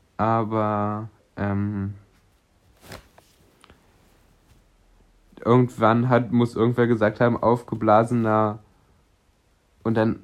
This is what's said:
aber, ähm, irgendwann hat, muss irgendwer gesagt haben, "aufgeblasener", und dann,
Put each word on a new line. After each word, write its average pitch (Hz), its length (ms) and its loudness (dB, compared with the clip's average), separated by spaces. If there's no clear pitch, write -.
aber, 107 920 -2
ähm, 101 560 -4
irgendwann 120 640 2
hat, 123 220 0
muss 120 240 0
irgendwer 120 320 0
gesagt 107 340 0
haben, 120 200 2
"aufgeblasener", 110 1160 0
und 117 120 -2
dann, 110 280 0